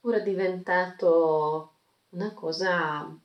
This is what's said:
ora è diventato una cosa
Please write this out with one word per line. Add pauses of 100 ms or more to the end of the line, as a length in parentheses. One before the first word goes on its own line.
ora
è
diventato (360)
una
cosa